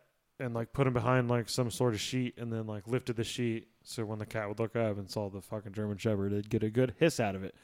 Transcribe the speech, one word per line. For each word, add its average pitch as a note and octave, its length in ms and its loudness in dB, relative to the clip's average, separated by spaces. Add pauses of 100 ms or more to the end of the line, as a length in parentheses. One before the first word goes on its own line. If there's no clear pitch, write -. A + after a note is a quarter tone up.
(380)
and, B2 160 -6
like, A#2 180 -4
put C#3 140 2
him C3 60 4
behind, B2 360 4
like, A#2+ 200 2
some B2 220 0
sort B2 240 2
of G2 60 -2
sheet B2+ 380 -2
and A#2 140 -6
then, A2+ 140 -4
like, G#2+ 200 -6
lifted A#2+ 300 0
the A#2 80 0
sheet. A2+ 440 -2 (140)
So - 220 -6
when G#2+ 140 -4
the G#2+ 80 -6
cat G#2+ 220 -4
would G#2 120 -6
look A2+ 160 -2
up G#2+ 220 2
and G2 120 -8
saw G#2 200 -4
the G2 100 -8
fucking G#2+ 320 -8
German G#2 240 -2
Shepherd, G2+ 360 2
it'd G#2 180 -2
get A2 120 4
a G#2+ 80 2
good B2+ 280 2
hiss E3 220 4
out G2+ 140 0
of F#2+ 80 -6
it. F#2+ 220 -10